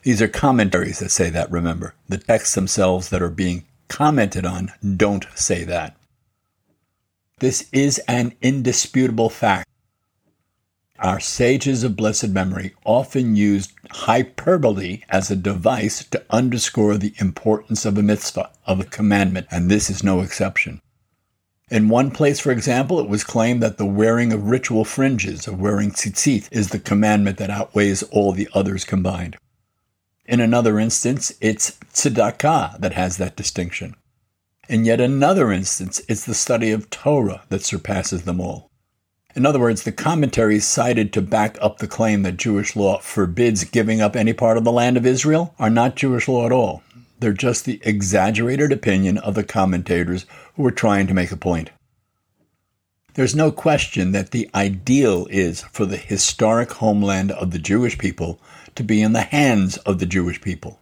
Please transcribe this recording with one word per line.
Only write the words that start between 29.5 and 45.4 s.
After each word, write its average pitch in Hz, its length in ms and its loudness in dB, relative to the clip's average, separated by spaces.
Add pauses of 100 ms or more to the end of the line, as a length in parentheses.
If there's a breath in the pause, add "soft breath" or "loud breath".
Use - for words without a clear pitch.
In 120 140 0
another 113 400 2
instance, 117 640 -2
it's - 380 -2 (140)
tzedakah 117 840 0
that 92 140 -2
has 90 240 -2
that 90 180 -4
distinction. - 600 -8 (720)
In 113 160 2
yet 113 160 4
another 139 500 4
instance, 92 580 -4
it's 110 160 -4
the 117 80 -6
study 113 380 0
of 110 200 -2
Torah 117 580 0
that 98 160 -4
surpasses 92 580 -4
them 90 180 -4
all. 87 300 -10 (640)
In 127 120 2
other 147 120 4
words, 117 240 2
the 107 100 -6
commentaries 120 760 2
cited 117 460 0
to 104 100 0
back 107 380 0
up 104 180 -2
the 104 80 -6
claim 107 360 0
that 90 140 -2
Jewish 104 400 -2
law 98 220 2
forbids 98 640 0
giving 110 380 0
up 104 120 2
any 113 200 2
part 113 240 2
of 113 60 0
the 117 60 4
land 123 280 4
of 120 80 2
Israel 151 520 2